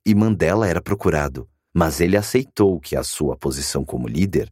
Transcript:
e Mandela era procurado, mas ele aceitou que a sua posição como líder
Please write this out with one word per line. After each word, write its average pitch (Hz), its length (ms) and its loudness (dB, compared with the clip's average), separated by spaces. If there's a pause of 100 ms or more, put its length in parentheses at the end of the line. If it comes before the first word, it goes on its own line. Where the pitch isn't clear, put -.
e 107 80 6
Mandela 104 520 2
era 85 140 0
procurado, 73 640 -2 (320)
mas 80 220 2
ele 90 160 4
aceitou 104 640 2
que - 160 -8
a 69 60 -2
sua 67 340 -6
posição 69 480 -4
como 60 240 -6
líder 87 440 -2